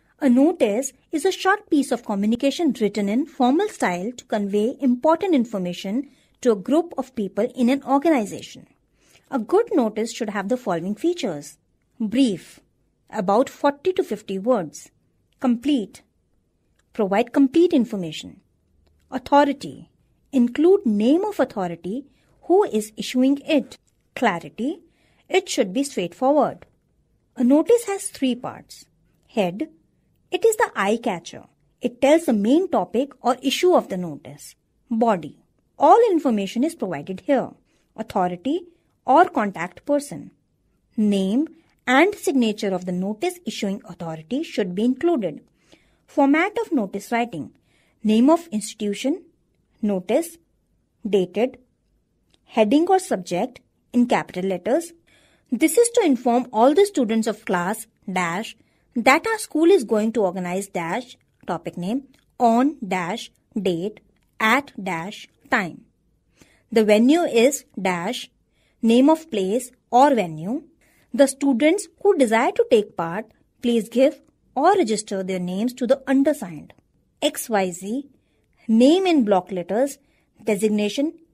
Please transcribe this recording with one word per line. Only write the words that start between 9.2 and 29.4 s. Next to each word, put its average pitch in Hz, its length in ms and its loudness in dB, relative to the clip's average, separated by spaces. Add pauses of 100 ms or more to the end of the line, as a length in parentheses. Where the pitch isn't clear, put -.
A 277 80 -4
good 370 360 0
notice 226 400 -2
should 214 180 -8
have 196 180 -6
the 247 80 0
following 190 380 -4
features. 233 640 -6 (420)
Brief, 214 600 -2 (500)
about 208 400 0
forty 285 440 -2
to 370 100 -2
fifty 190 360 -8
words. 196 500 -4 (500)
Complete, 247 640 -2 (920)
provide 208 380 0
complete 320 420 4
information. 185 680 -4 (680)
Authority, 269 800 0 (400)
include 294 540 4
name 240 380 2
of 415 160 -4
authority, 196 680 -4 (380)
who 381 200 4
is 214 340 -4
issuing 269 480 0
it. 294 320 0 (380)
Clarity, 208 680 -4 (480)
it 370 180 0
should 208 260 -2
be 269 100 -2
straightforward. 254 840 -2 (720)
A 254 80 -2
notice 311 420 4
has 392 220 -6
three 254 260 -4
parts. - 520 -12 (440)
Head, 214 400 -4 (600)